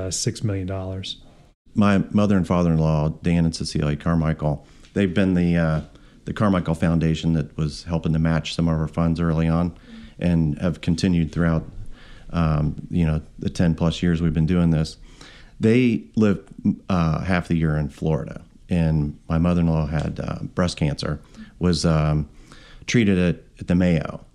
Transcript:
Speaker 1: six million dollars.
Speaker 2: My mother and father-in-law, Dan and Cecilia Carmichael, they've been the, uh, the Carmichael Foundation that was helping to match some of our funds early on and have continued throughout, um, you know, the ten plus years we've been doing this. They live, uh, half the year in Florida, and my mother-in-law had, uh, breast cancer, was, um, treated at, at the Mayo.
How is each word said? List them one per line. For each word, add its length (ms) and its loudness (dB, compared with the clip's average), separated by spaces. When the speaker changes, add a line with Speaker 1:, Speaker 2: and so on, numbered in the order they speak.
Speaker 1:
six 320 -4
million 240 -4
dollars. 520 -8
Speaker 2:
My 240 4
mother 260 4
and 100 2
father-in-law, 760 2
Dan 220 2
and 100 0
Cecilia 420 -4
Carmichael, 680 0
they've 180 0
been 220 2
the, 220 2
uh, 240 2
the 80 -8
Carmichael 420 0
Foundation 580 0
that 240 -2
was 280 -4
helping 280 -4
to 60 0
match 360 0
some 140 0
of 100 0
our 100 -2
funds 320 0
early 280 2
on 280 0
and 420 0
have 200 -4
continued 520 0
throughout, 320 0
um, 460 0
you 160 0
know, 160 0
the 100 -4
ten 240 2
plus 260 -2
years 220 0
we've 100 0
been 140 0
doing 240 2
this. 260 -2
They 460 4
live, 320 2
uh, 340 2
half 260 -2
the 80 2
year 200 0
in 120 -2
Florida, 540 -4
and 480 0
my 100 0
mother-in-law 480 2
had, 360 -4
uh, 160 -8
breast 220 0
cancer, 440 -4
was, 260 0
um, 440 2
treated 320 2
at, 240 0
at 80 -14
the 80 0
Mayo. 500 0